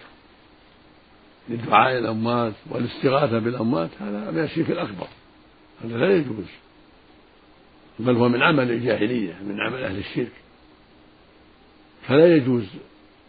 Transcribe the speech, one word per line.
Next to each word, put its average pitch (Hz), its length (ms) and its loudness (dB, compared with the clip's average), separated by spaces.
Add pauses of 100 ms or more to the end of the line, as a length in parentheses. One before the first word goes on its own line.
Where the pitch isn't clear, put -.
(1500)
لدعاء 117 480 2
الأموات 117 560 -2 (160)
والاستغاثة 131 720 0
بالأموات 120 500 -2 (100)
هذا 202 320 -8
من 160 120 -2
الشرك - 280 -2
الأكبر، 101 360 -6 (760)
هذا 117 140 -6
لا 180 180 4
يجوز، 117 300 -2 (1500)
بل 120 160 2
هو 120 140 4
من 120 140 2
عمل 139 280 2
الجاهلية، 113 600 -2 (140)
من 101 140 -8
عمل 120 220 -6
أهل 98 140 -6
الشرك، 113 340 -6 (1800)
فلا 160 280 8
يجوز 123 280 2 (640)